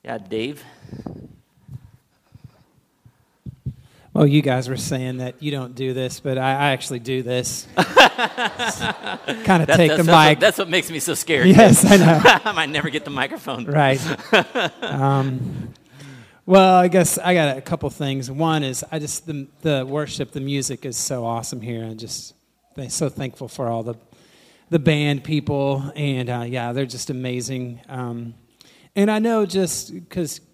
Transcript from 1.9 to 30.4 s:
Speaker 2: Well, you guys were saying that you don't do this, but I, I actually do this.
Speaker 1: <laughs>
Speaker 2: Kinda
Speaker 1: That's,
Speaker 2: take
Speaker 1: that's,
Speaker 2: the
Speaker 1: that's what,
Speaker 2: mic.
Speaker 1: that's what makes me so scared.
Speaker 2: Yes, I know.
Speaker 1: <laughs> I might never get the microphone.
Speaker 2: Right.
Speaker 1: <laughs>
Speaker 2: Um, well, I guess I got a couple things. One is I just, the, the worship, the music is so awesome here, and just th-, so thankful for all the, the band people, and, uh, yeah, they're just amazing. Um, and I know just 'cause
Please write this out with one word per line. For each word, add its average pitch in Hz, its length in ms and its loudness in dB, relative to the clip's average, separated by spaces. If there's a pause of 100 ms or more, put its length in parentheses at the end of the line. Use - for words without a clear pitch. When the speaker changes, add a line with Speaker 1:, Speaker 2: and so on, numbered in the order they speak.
Speaker 2:
Well, 151 140 4
you 147 140 4
guys 127 280 -2
were 131 80 -6
saying 127 400 -8
that 127 240 -12
you 147 100 -6
don't 127 240 -8
do 131 180 -6
this, 127 280 -6
but 131 160 -4
I, 131 140 0
I 143 180 0
actually 131 300 -4
do 127 220 -6
this. 123 500 -6
Speaker 1:
<laughs> - 40 -12
Speaker 2:
Kinda - 140 0 (260)
Speaker 1:
That's, 233 640 -4
Speaker 2:
take 220 680 -8
Speaker 1:
that's, 170 220 4
Speaker 2:
the 170 200 6
Speaker 1:
that's 160 200 2
what, 160 220 8
Speaker 2:
mic. 151 100 4
Speaker 1:
that's 196 180 4
what 180 120 -4
makes 175 200 -2
me 160 100 -8
so 160 160 -4
scared. 147 320 2
Speaker 2:
Yes, 208 360 10
I 202 140 8
know. 165 260 6
Speaker 1:
<laughs> 240 220 6
I 214 80 0
might 160 160 -2
never 147 200 -4
get 147 140 -6
the 143 80 -10
microphone. 135 540 -6
Speaker 2:
Right. 143 340 2 (320)
Speaker 1:
<laughs> 202 400 0 (100)
Speaker 2:
Um, 135 920 -4 (720)
well, 185 300 8
I 180 120 6
guess 180 300 2
I 180 160 0
got 143 240 2
a 135 40 -12
couple 156 280 -6
things. 135 400 -6
One 156 340 -2
is 131 280 -8
I 160 80 -6
just, - 260 -10
the, 143 220 -10 (140)
the 143 240 -2
worship, 143 460 -8
the 147 80 -10
music 135 460 -6
is 123 100 -10
so 123 300 -6
awesome 117 340 -6
here, 113 240 -10
and 110 160 -12
just - 360 -14 (400)
th-, 131 160 -14
so 170 180 -4
thankful 131 380 -12
for 123 200 -8
all 117 160 -4
the, 117 120 -8 (720)
the 165 100 0
band 147 440 0
people, 139 720 -4
and, 135 340 -4
uh, 120 180 -6
yeah, 120 240 -6
they're 135 140 -4
just 123 240 -12
amazing. 127 800 -8
Um, 120 460 -10 (600)
and 202 140 2
I 214 100 0
know 220 260 0
just 180 460 -4 (180)
'cause 170 300 -8 (140)